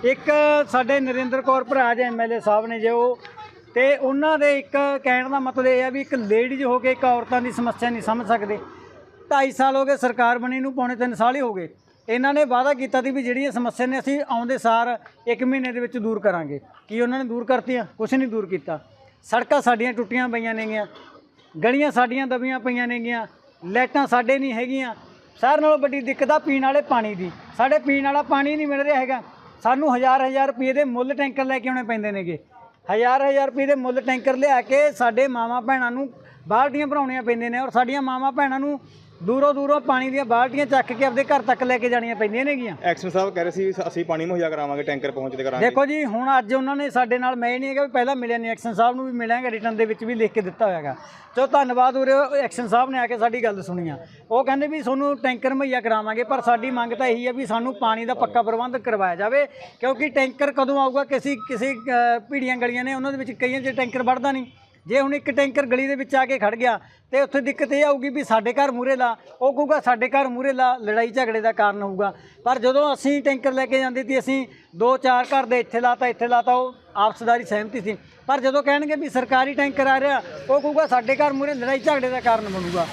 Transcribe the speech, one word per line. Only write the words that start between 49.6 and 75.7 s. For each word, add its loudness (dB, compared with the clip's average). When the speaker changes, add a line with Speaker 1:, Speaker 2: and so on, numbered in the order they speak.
Speaker 1:
ਦੇ 4
ਵਿੱਚ -4
ਵੀ -4
ਲਿਖ 0
ਕੇ 0
ਦਿੱਤਾ -2
ਹੋਇਆ -2
ਗਾ। -6
ਚਲੋ 4
ਧੰਨਵਾਦ, 4
ਉਰੇ 2
ਐਕਸ਼ਨ -4
ਸਾਹਿਬ 4
ਨੇ -4
ਆ 0
ਕੇ -4
ਸਾਡੀ 0
ਗੱਲ -2
ਸੁਣੀ -6
ਆ। -12
ਉਹ 2
ਕਹਿੰਦੇ 0
ਵੀ -6
ਤੁਹਾਨੂੰ -2
ਟੈਂਕਰ -2
ਮੁਹੱਈਆ 0
ਕਰਾਵਾਂਗੇ, -2
ਪਰ -2
ਸਾਡੀ 0
ਮੰਗ -4
ਤਾਂ -2
ਇਹੀ 0
ਆ -2
ਵੀ -6
ਸਾਨੂੰ -2
ਪਾਣੀ -2
ਦਾ -2
ਪੱਕਾ 0
ਪ੍ਰਬੰਧ -2
ਕਰਵਾਇਆ 0
ਜਾਵੇ, 0
ਕਿਉਂਕਿ 0
ਟੈਂਕਰ 0
ਕਦੋਂ 0
ਆਊਗਾ? 0
ਕਿਸੇ, -2
ਕਿਸੇ, -4
ਅਹ, 2
ਭੀੜੀਆਂ -2
ਗਲੀਆਂ -2
ਨੇ, -4
ਉਹਨਾਂ -4
ਦੇ -8
ਵਿੱਚ -8
ਕਈਆਂ -2
'ਚ -4
ਟੈਂਕਰ -2
ਵੜਦਾ 0
ਨਹੀਂ। -4
ਜੇ 2
ਹੁਣ 0
ਇੱਕ -4
ਟੈਂਕਰ 0
ਗਲੀ 0
ਦੇ 0
ਵਿੱਚ -6
ਆ 4
ਕੇ -2
ਖੜ 0
ਗਿਆ 0
ਤੇ 2
ਉੱਥੇ 0
ਦਿੱਕਤ -2
ਇਹ 4
ਆਊਗੀ 2
ਵੀ -4
ਸਾਡੇ 2
ਘਰ 2
ਮੂਹਰੇ -2
ਲਾ, 0
ਉਹ 4
ਕਹੂਗਾ 2
ਸਾਡੇ 2
ਘਰ 2
ਮੂਹਰੇ -2
ਲਾ, 2
ਲੜਾਈ 0
ਝਗੜੇ 0
ਦਾ 2
ਕਾਰਨ 0
ਹੋਊਗਾ। -2
ਪਰ 2
ਜਦੋਂ 2
ਅਸੀਂ 0
ਟੈਂਕਰ 0
ਲੈ 0
ਕੇ 0
ਜਾਂਦੇ -2
ਸੀ, 0
ਅਸੀਂ -2
ਦੋ 4
ਚਾਰ 2
ਘਰ 0
ਦੇ 2
ਇੱਥੇ -4